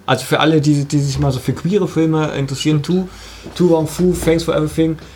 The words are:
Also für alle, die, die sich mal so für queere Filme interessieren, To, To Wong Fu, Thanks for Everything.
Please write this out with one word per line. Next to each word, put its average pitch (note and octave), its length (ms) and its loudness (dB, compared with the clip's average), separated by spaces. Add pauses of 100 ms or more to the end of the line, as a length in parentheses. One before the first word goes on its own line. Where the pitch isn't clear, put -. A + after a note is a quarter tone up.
Also - 180 0
für - 160 0
alle, D#3 200 4
die, C#3+ 240 2
die D3 160 0
sich C#3 180 -2
mal C#3+ 140 2
so B2+ 80 -4
für - 120 -2
queere F#3 360 0
Filme D#3 400 0 (100)
interessieren, C#3 440 0
To, F3+ 260 0 (480)
To F3 140 4
Wong D#3+ 180 2
Fu, F3+ 260 2
Thanks E3 300 0
for E3 100 -2
Everything. D#3 420 0 (200)